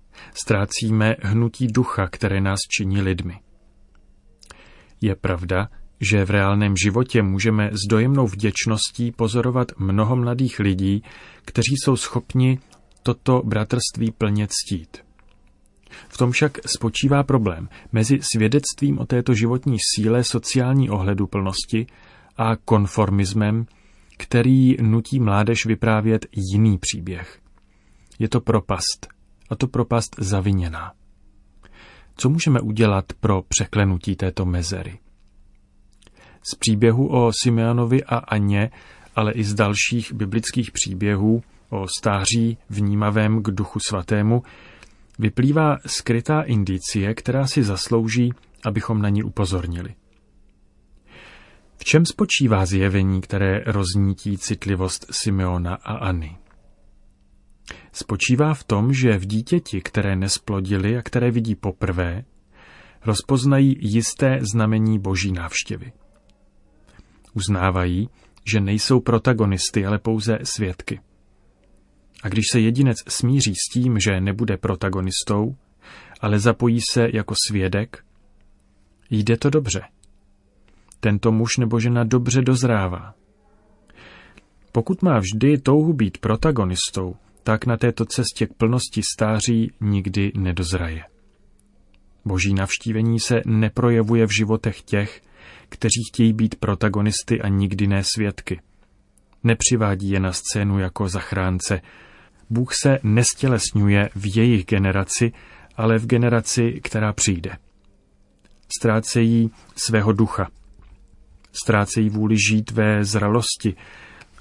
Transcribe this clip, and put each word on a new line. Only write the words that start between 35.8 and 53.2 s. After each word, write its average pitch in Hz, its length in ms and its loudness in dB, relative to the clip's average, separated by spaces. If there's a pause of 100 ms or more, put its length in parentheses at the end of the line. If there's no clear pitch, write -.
Z - 40 -10
příběhu 117 520 2
o 120 240 2 (120)
Simeonovi 120 600 2
a - 140 -4
Anně, 101 540 0 (440)
ale 107 160 2
i 117 120 -2
z 104 100 -2
dalších 107 600 0
biblických 110 580 -4
příběhů 101 720 0 (260)
o 98 180 -6
stáří 113 680 0 (120)
vnímavém 104 760 0
k 104 80 -2
Duchu 98 360 -4
Svatému, 107 560 0 (760)
vyplývá 143 640 2
skrytá 135 560 -2
indicie, 101 720 -2
která 135 340 -2
si 135 160 2
zaslouží, 113 680 0 (320)
abychom 107 360 -2
na 104 80 0
ní 101 140 2
upozornili. 90 720 -4 (1800)
V - 60 -16
čem 160 220 4
spočívá 113 600 0
zjevení, 95 560 2